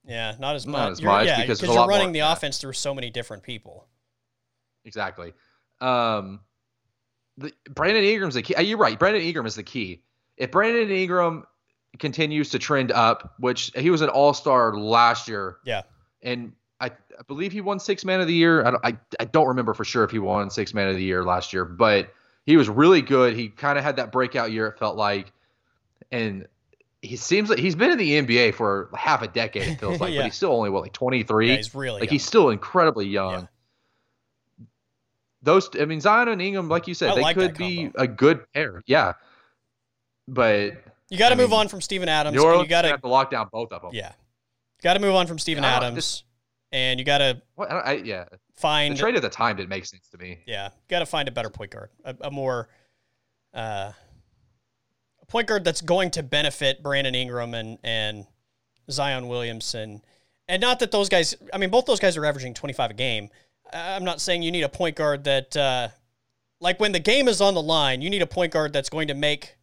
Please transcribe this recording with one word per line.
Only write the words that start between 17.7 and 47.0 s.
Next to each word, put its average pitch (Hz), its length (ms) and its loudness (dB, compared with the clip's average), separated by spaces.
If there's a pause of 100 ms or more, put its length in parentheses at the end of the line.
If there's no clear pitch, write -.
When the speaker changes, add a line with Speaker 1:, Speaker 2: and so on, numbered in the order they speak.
Speaker 2:
six 196 240 -4
man 185 160 0
of 175 60 0
the 170 80 0
year. 165 320 6
I 123 60 6
don't, - 120 -2
I, 117 120 0 (240)
I 117 40 -2
don't 147 220 4
remember 123 280 0
for 110 100 -6
sure 117 200 2
if 101 60 -2
he 113 80 -4
won 101 320 -2
six 104 240 -6
man 98 140 0
of 95 80 0
the 92 80 -2
year 92 200 0
last 90 280 -2
year, 92 120 -2
but 98 480 2 (340)
he 156 100 8
was 123 120 8
really 151 320 6
good. 127 360 4
He 117 120 -6
kinda 143 320 -2
had 139 160 -2
that 117 160 -6
breakout 123 400 -2
year, 110 140 -2
it 104 120 -8
felt 104 180 -4
like. 101 360 -2 (800)
And 110 360 -6 (540)
he 120 160 -12
seems 208 320 0
like 180 120 2
he's 175 160 0
been 247 160 2
in 262 60 0
the 151 180 2
N 143 100 2
B 117 120 2
A 117 120 6
for 98 440 -2
half 143 280 0
a 101 60 -8
decade, 104 400 -4
it 156 120 -6
feels 90 200 -4
Speaker 1:
<laughs> - 0 -
Speaker 2:
like, 90 120 -4
Speaker 1:
Yeah. 139 80 -2
Speaker 2:
but 131 60 0
he's - 80 -8
still 180 180 0
only, 110 180 2
what, 95 120 -2
like, 90 100 -14
twenty-three? 117 580 2
Speaker 1:
Yeah, 131 60 2
he's 107 200 -8
really 123 240 -8
Speaker 2:
Like, 113 100 -4
Speaker 1:
young. 147 40 4
Speaker 2:
he's 143 120 0
still 175 240 6
incredibly 113 560 0
young. 95 260 -2 (1300)
Speaker 1:
Yeah. - 80 -20 (760)
Speaker 2:
Those, 180 260 4 (100)
I 147 60 2
mean, 156 160 -4
Zion 226 280 4
and 208 120 -4
Ingram, 190 280 -4
like 170 200 -2
you 175 60 -8
said, 143 160 0
Speaker 1:
I 101 60 2
Speaker 2:
they 127 60 4
Speaker 1:
like 165 140 2
Speaker 2:
could 185 140 2
Speaker 1:
that 156 80 -16
Speaker 2:
be 175 260 -4
Speaker 1:
combo. - 180 -4
Speaker 2:
a 127 60 2
good 131 460 2
pair. 110 320 -6
Yeah. 120 260 2 (1120)
But 110 460 2 (380)
Speaker 1:
You 180 80 -8
gotta 240 160 6
Speaker 2:
I 247 40 2
Speaker 1:
move 247 120 4
Speaker 2:
mean, 220 100 4
Speaker 1:
on 208 80 0
from 190 140 -10
Steven 180 260 -4
Adams, 151 260 0
Speaker 2:
New 147 60 4
Speaker 1:
and 151 60 8
you 165 60 8
Speaker 2:
Orleans 170 180 4
Speaker 1:
gotta 170 180 4
Speaker 2:
have 143 140 -2
to 127 60 -6
lock 131 220 4
down 113 220 -2
both 113 200 -8
of 87 120 -14
'em. 90 80 -12
Speaker 1:
Yeah. 110 200 -12 (720)
Gotta 180 180 4
move 196 140 2
on 180 120 4
from 160 120 -10
Steven 147 260 -4
Speaker 2:
I 127 100 2
don't, 123 80 2
Speaker 1:
Adams, 123 140 -4
Speaker 2:
this - 280 -6 (480)
Speaker 1:
and 127 260 0
you 127 60 -8